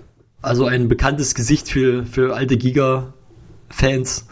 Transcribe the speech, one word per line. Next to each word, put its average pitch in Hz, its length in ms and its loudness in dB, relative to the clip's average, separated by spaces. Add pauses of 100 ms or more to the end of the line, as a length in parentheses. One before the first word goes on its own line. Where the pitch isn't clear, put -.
(420)
Also 120 240 0
ein 123 220 0
bekanntes 139 480 0
Gesicht 123 340 0
für, 123 360 0
für 127 300 0
alte 131 220 0
Giga-Fans. 131 1700 -2